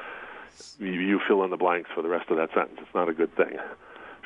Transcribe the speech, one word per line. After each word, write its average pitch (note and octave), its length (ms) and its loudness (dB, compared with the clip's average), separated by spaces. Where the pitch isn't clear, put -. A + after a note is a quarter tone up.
you, F#2+ 140 -4
you F#2 340 2
fill G2 160 6
in F#2+ 80 0
the F2 60 -2
blanks F2 360 2
for E2+ 80 -2
the D#2+ 80 0
rest E2+ 220 0
of E2+ 60 2
that D#2+ 180 2
sentence. - 260 0
It's - 140 -12
not F2+ 140 2
a E2 40 2
good E2 220 0
thing, - 240 2